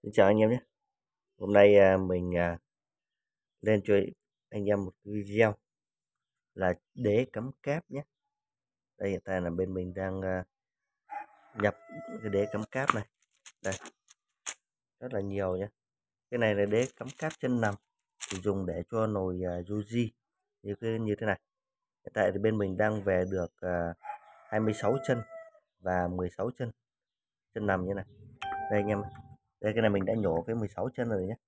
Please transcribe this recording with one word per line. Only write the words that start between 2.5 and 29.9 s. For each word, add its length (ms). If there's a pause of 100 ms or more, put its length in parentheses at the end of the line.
lên 240
cho 100 (540)
anh 160
em 200
một 100 (100)
video 500 (1000)
là 200 (200)
đế 380
cắm 180 (120)
cáp 280
nhé. 120 (960)
Đây, 120
hiện 140
tại 160
là 100
bên 240
mình 200
đang, 280
à, 220 (1160)
nhập 120 (480)
cái 80
đế 220
cắm 180
cáp 240
này. 120 (580)
Đây. 100 (1300)
Rất 140
là 60
nhiều 360
nhé. 120 (640)
Cái 80
này 160
là 100
đế 220 (100)
cắm 120 (100)
cáp 200
chân 220
nằm, 140 (560)
thì 80
dùng 280
để 240
cho 160
nồi, 380
à, 160
Yoji 500 (520)
như 180
cái, 180
như 200
thế 80
này. 140 (640)
Hiện 100
tại 180
thì 60
bên 200
mình 180
đang 260
về 280
được, 300
à, 340 (540)
hai 120
mươi 140
sáu 220 (100)
chân 160 (560)
và 300
mười 220
sáu 200
chân, 200 (840)
chân 120
nằm 200
như 80
này. 100 (380)
Đây 380
anh 60
em, 160 (580)
đây 140
cái 80
này 80